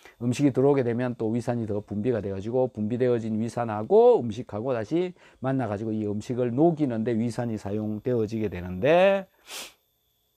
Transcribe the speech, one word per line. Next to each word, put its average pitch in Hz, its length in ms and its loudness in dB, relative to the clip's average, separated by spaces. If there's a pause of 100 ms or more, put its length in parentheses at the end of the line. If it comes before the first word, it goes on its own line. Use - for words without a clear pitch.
(220)
음식이 127 300 2
들어오게 139 320 4
되면 120 340 -2
또 110 120 -2
위산이 117 380 -2
더 104 140 -2
분비가 107 400 -2
돼가지고, 107 480 -2
분비되어진 113 680 0
위산하고 120 800 4
음식하고 120 540 -6
다시 165 400 -2 (260)
만나가지고 113 520 -2
이 107 160 -2
음식을 117 480 -2
녹이는데 131 640 2
위산이 117 380 -2
사용되어지게 107 920 -4
되는데, 139 800 2 (1080)